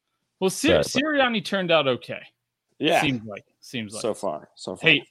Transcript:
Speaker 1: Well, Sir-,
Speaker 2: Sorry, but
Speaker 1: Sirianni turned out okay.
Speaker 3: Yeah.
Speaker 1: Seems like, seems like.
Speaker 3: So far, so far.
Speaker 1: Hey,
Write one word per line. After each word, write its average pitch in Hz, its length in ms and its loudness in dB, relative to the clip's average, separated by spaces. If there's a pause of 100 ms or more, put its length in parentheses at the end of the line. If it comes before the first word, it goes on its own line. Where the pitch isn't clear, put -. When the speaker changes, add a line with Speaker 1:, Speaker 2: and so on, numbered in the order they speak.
(400)
Speaker 1:
Well, 190 100 0
Sir-, 170 320 2
Speaker 2:
Sorry, - 200 -2
but 277 300 2
Speaker 1:
Sirianni 202 120 -2
turned 185 260 -2
out 156 160 4
okay. 120 360 -2 (560)
Speaker 3:
Yeah. 151 220 2
Speaker 1:
Seems 131 240 0
like, 101 200 -14 (160)
seems 110 320 -10
like. 104 100 -10
Speaker 3:
So 110 100 -2
far, 80 440 -6
so - 200 -10
far. 160 140 2
Speaker 1:
Hey, 147 200 2